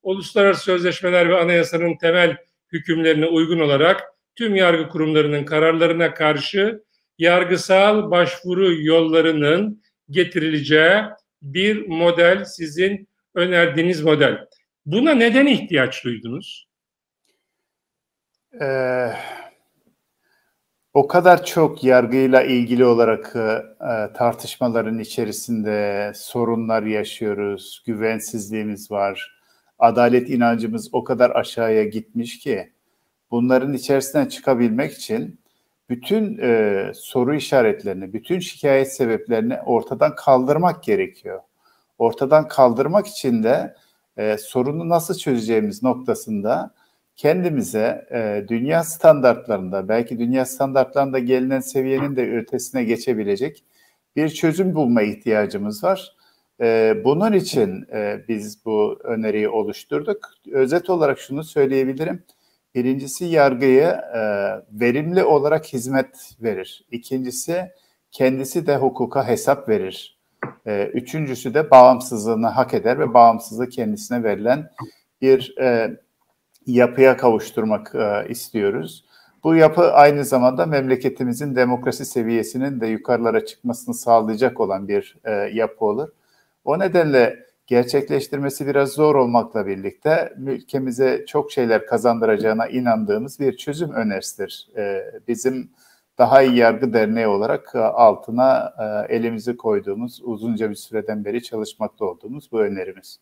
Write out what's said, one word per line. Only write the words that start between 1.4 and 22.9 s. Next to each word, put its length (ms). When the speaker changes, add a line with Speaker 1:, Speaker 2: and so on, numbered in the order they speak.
Speaker 1:
temel 400
hükümlerine 540
uygun 340
olarak 440
tüm 200
yargı 340
kurumlarının 560
kararlarına 680
karşı 720
yargısal 920
başvuru 720
yollarının 1000
getirileceği 920
bir 460
model, 580
sizin 640
önerdiğiniz 680
model. 460
Buna 280
neden 320
ihtiyaç 580
duydunuz? 640
Speaker 2:
Ee, 480
o 140
kadar 380
çok 380
yargıyla 600
ilgili 420
olarak, 500